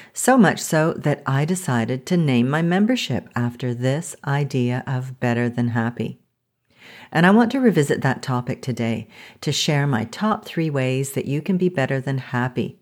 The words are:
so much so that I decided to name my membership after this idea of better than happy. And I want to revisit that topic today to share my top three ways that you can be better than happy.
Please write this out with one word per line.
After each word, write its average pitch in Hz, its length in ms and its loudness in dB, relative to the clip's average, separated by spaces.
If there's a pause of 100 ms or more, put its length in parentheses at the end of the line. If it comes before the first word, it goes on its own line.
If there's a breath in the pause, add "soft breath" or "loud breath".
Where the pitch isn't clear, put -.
(120)
so - 260 2
much 180 220 6
so 160 340 0
that - 320 -2
I 135 200 0
decided 131 640 -2
to 180 100 2
name 131 320 4
my 151 120 0
membership 190 760 0
after 120 380 -2
this 131 420 -2 (100)
idea 135 600 0
of 131 340 -6
better 120 300 0
than 120 200 0
happy. 113 500 -4 (920 loud breath)
And 165 140 4
I 185 60 8
want 226 200 6
to 269 100 -2
revisit 165 400 4
that 131 200 0
topic 123 400 -4
today 117 460 -4 (340 loud breath)
to 156 100 -4
share 143 360 0
my 117 180 0
top 214 400 -4
three 160 240 -2
ways 135 440 -2
that - 120 -4
you 143 160 -2
can 185 160 0
be 180 120 2
better 135 320 -2
than 135 160 -4
happy. 123 640 -4